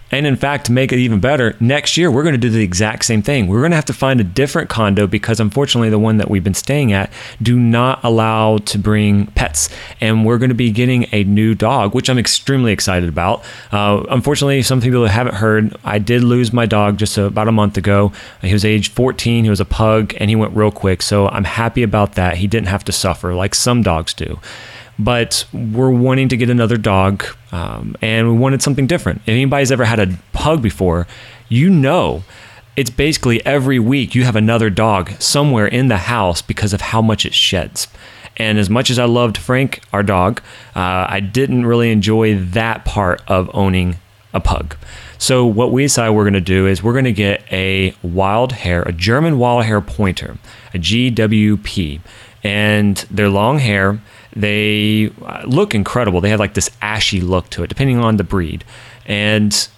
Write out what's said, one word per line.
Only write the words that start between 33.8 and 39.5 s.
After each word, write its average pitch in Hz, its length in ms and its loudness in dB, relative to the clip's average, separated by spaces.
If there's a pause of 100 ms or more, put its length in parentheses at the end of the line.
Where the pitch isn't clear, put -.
you 127 100 2
have 120 120 2
another 110 320 2
dog 98 500 0
somewhere 143 480 0
in 131 220 0
the 113 80 2
house 95 460 -2
because 104 320 -4
of 101 80 -4
how - 180 -2
much 110 240 2
it - 80 -8
sheds. - 560 -2 (480)
And 110 220 0
as 101 100 2
much 120 220 0
as 123 80 -2
I 123 80 2
loved 120 320 2
Frank, 127 420 -2 (100)